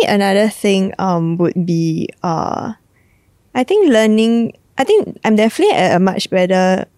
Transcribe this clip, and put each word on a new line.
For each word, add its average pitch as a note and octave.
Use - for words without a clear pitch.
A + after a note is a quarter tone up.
another G3
thing, G3
um, E3+
would F3
be, E3
uh, -
I B3+
think G4
learning, A3
I -
think G4+
I'm A3
definitely A3+
at F3
a -
much F#3+
better F#3